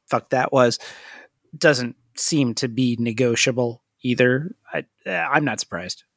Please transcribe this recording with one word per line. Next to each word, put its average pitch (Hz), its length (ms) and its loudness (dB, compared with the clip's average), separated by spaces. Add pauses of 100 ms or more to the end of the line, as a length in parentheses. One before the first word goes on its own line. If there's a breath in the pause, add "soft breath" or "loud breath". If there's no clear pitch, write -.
fuck - 240 -4
that 127 220 0
was 123 260 4 (800 loud breath)
doesn't 123 400 2 (200)
seem 135 400 0
to 131 120 -2
be 120 320 0
negotiable 117 840 0 (200)
either. 127 520 2 (180)
I, 147 120 -6 (220)
uh, 190 40 -6
I'm 156 340 0
not 113 160 -2
surprised. 90 440 -10 (120)